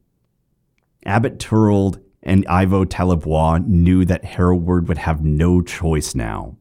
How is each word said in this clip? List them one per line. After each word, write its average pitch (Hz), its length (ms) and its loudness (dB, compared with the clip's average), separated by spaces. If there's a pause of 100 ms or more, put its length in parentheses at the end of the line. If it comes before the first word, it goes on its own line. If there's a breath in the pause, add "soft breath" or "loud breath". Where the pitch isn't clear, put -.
(1040)
Abbot 117 340 -2
Turold 104 640 2 (220)
and 95 240 2
Ivo 95 380 2
Talebois 82 840 0
knew 90 380 4
that 87 200 -2
Hereward 90 640 0
would 82 120 -2
have 78 260 -4
no 85 380 2
choice 80 520 -4
now. 53 460 -8